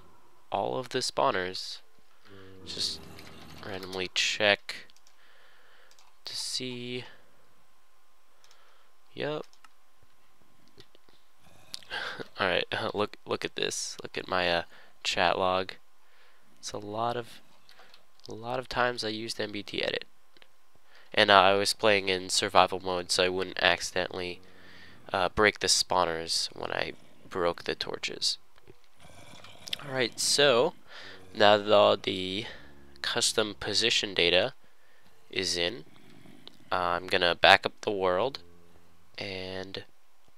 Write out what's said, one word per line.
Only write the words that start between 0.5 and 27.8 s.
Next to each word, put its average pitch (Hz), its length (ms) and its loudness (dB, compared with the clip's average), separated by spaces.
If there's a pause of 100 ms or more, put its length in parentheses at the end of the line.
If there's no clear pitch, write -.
all 117 260 0
of 127 120 -6
the - 80 0
spawners. 107 800 0 (880)
Just - 340 -4 (680)
randomly 92 460 -4
check - 600 4 (1500)
to - 100 -8
see. 123 680 -4 (2000)
Yep. 151 320 -4 (2500)
<laughs> - 480 -8
All 101 80 4
right, 87 200 2 (140)
<laughs> 110 140 -2
look, 104 300 0
look - 220 -2
at - 100 -8
this. - 460 -2
Look - 160 -8
at - 100 -6
my, 90 220 4
uh, 85 120 4 (400)
chat 92 360 4
log. 92 340 2 (880)
It's - 140 -10
a 107 60 -6
lot 110 380 -2
of, 117 240 -8 (880)
a 104 60 -8
lot 120 240 -4
of 123 100 -6
times 123 360 2
I 107 40 -2
used 110 320 -4
N 107 120 -4
B 101 100 -4
T - 200 -4
edit, - 220 -2 (1080)
and, 104 160 8
uh, 98 100 12
I 95 140 10
was 101 180 4
playing 98 380 4
in 92 180 0
survival 92 500 6
mode, 90 320 -2
so 92 140 4
I 90 60 4
wouldn't 92 320 -2
accidentally, 90 800 0 (720)
uh, 92 160 2
break 104 300 4
the 95 60 2
spawners 85 880 2
when 50 180 -6
I 50 200 -2 (380)
broke 85 340 0
the - 100 -2
torches. - 640 -4 (1500)